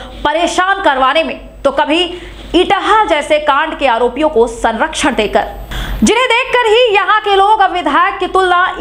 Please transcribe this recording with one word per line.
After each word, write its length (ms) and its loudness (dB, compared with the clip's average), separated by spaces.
परेशान 600 0
करवाने 400 2
में, 160 -8
तो 80 2
कभी 300 0
इटहा 500 2
जैसे 360 0
कांड 380 0
के 80 0
आरोपियों 420 0
को 200 4
संरक्षण 680 -2
देकर, 320 0
जिन्हें 280 2
देखकर 420 0
ही 260 4
यहाँ 260 2
के 140 0
लोग 240 4
अब 140 2
विधायक 460 0
की 100 -2
तुलना 360 2